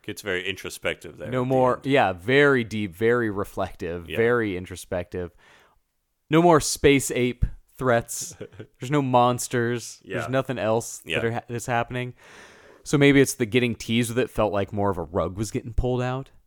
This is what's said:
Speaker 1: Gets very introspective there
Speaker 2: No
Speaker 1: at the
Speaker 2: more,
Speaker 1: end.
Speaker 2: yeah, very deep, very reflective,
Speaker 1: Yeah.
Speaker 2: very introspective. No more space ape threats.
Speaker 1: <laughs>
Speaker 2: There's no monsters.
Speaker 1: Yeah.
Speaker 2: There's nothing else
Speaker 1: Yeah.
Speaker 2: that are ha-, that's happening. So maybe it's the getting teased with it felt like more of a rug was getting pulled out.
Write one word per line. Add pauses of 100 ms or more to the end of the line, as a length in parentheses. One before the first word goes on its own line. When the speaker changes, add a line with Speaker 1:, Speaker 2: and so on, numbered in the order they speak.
Speaker 1:
Gets
very
introspective
there
Speaker 2:
No
Speaker 1:
at
the
Speaker 2:
more,
Speaker 1:
end.
Speaker 2:
yeah,
very
deep,
very
reflective,
Speaker 1:
Yeah.
Speaker 2:
very
introspective. (960)
No
more
space
ape (340)
threats. (220)
Speaker 1:
<laughs>
Speaker 2:
There's
no
monsters.
Speaker 1:
Yeah.
Speaker 2:
There's
nothing
else
Speaker 1:
Yeah.
Speaker 2:
that
are
ha-,
that's
happening. (680)
So
maybe
it's
the
getting
teased
with
it
felt
like
more
of
a
rug
was
getting
pulled
out. (160)